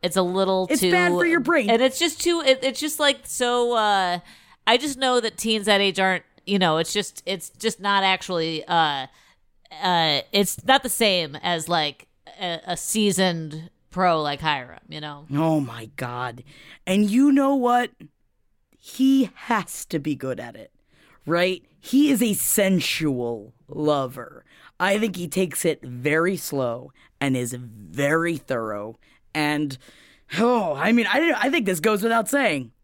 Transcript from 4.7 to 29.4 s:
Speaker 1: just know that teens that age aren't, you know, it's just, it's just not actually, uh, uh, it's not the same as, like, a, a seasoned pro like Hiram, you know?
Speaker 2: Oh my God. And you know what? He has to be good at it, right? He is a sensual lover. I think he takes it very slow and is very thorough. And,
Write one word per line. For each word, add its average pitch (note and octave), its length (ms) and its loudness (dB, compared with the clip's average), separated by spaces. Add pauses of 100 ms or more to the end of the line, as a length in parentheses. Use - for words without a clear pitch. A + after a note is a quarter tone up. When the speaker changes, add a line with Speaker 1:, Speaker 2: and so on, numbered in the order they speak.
Speaker 1:
just C4+ 200 -4
know B3+ 220 2
that A3 180 -6
teens A3 280 -2
that G3+ 160 4
age G3 180 0
aren't, F#3+ 240 2 (220)
you G3+ 120 0
know, E3+ 200 4
it's E3 160 -2
just, - 320 -6
it's F#3 240 -8
just - 320 -6
not G3 240 0
actually, E3+ 600 -2
uh, D3 420 0 (760)
uh, E3 400 2 (100)
it's G3 340 0
not C4+ 180 6
the B3+ 60 -4
same F3+ 480 0
as, E3 300 -4
like, D#3 400 -2 (320)
a, F3 280 -6
a F3 100 -4
seasoned F3 960 -2 (180)
pro F3+ 320 2
like C#3+ 200 -4
Hiram, C#3 460 -4
you D3+ 140 -12
know? D3 320 -14
Speaker 2:
Oh D#3+ 280 2
my A2+ 340 -10
God. B2 480 -8 (420)
And G3+ 240 2
you C4 220 6
know C#4 240 4
what? B3 340 2 (880)
He C4+ 580 2
has - 500 -4
to - 140 -4
be D3 160 -4
good C3 240 -6
at A#2+ 160 -14
it, G#2+ 160 -20 (540)
right? F3 380 0 (160)
He C#4+ 320 4
is A3+ 100 2
a A3+ 120 2
sensual C3 1200 0 (140)
lover. C3+ 760 -4 (360)
I G3 200 0
think G#3+ 160 -2
he F3 120 -8
takes F3+ 360 -2
it D#3+ 200 -2
very D3 520 0
slow B2+ 560 -4 (300)
and C3+ 160 0
is B2 160 -4
very B2+ 840 -2
thorough. A2+ 640 -6 (340)
And, D3 440 -2 (600)